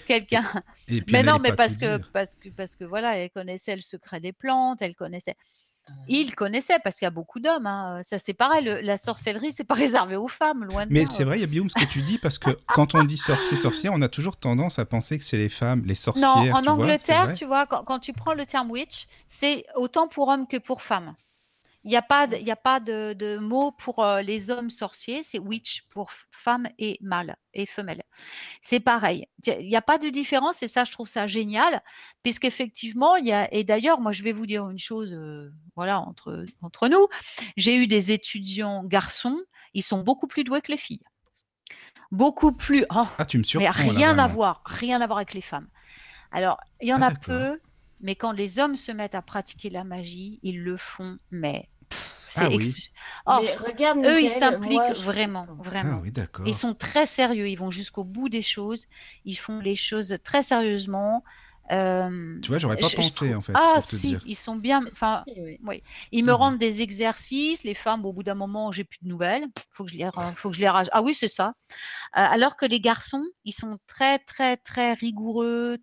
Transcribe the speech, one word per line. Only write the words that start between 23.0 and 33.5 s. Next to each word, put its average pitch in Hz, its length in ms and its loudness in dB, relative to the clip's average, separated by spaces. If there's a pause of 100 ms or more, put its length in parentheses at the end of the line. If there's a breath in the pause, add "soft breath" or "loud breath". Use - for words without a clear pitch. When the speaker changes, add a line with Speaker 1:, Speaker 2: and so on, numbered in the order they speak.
Speaker 1:
de 208 240 -6
mot 254 340 0
pour, - 320 -4
euh, 202 180 4
les 202 280 -4
hommes 240 200 -4
sorciers, 233 540 -8
c'est - 160 -6
witch 208 500 -8
pour 202 200 -10
f-, - 200 -20
femme 240 380 -2 (100)
et 214 240 -4
mâle 175 360 -6 (160)
et 196 120 -4
femelle. 180 380 -10 (580 loud breath)
C'est 247 200 0
pareil. 214 440 2 (200)
Il 240 40 -2
y - 60 0
a, - 60 -8
il 185 80 -10
y 226 80 2
a 220 40 2
pas 302 160 4
de 302 120 -2
différence 277 520 0
et 240 60 -6
ça, 247 160 0
je - 80 -6
trouve 226 160 -12
ça 208 180 -4
génial, 220 560 0 (400 loud breath)
puisqu'effectivement, 240 920 2
il 294 120 2
y 220 40 2
a, 202 220 2